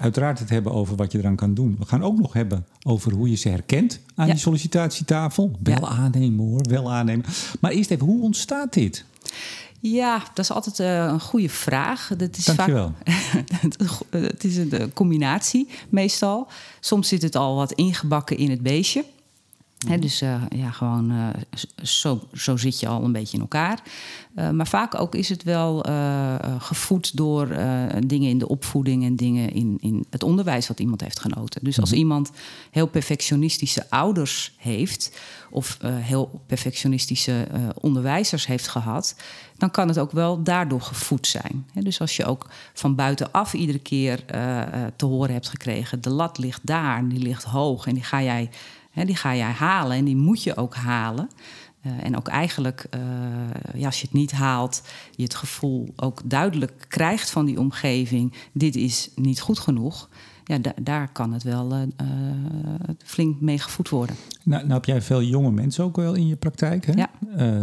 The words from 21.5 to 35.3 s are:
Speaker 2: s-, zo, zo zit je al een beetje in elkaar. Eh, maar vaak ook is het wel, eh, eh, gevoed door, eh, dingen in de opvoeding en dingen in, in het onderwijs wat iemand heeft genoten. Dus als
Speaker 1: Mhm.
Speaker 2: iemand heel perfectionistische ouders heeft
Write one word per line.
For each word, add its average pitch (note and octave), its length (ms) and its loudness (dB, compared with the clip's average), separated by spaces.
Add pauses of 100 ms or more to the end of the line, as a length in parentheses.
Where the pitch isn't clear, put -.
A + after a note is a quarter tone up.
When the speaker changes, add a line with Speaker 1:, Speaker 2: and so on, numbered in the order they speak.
Speaker 2:
s-, - 480 -4
zo, B2+ 200 0 (140)
zo C3 220 0
zit B2 240 0
je A2+ 80 -2
al A#2 160 -2
een A#2+ 80 2
beetje A2 240 -2
in A2 60 0
elkaar. E3 400 -2 (520)
Eh, E3 160 -2
maar D#3+ 160 2
vaak A3 340 0
ook F3 140 -2
is F#3+ 140 -2
het F3+ 140 -4
wel, E3 420 0
eh, C#3+ 500 0
eh, C3 260 -4
gevoed - 560 -2
door, D3 340 2
eh, B2+ 340 0 (220)
dingen C#3 240 2
in B2+ 80 4
de B2 100 0
opvoeding C3+ 560 0
en B2 120 2
dingen A#2+ 360 2
in, A2 280 0
in G#2+ 300 0
het - 120 -6
onderwijs E3+ 460 2
wat - 120 -6
iemand A2 200 -2
heeft - 200 -8
genoten. - 440 -6
Dus C3 160 2
als F#2 100 4
Speaker 1:
Mhm. - 80 4
Speaker 2:
iemand D3 320 2 (400)
heel D#3+ 160 2
perfectionistische D3+ 1040 0
ouders D#3 680 0
heeft A#2+ 540 -2 (380)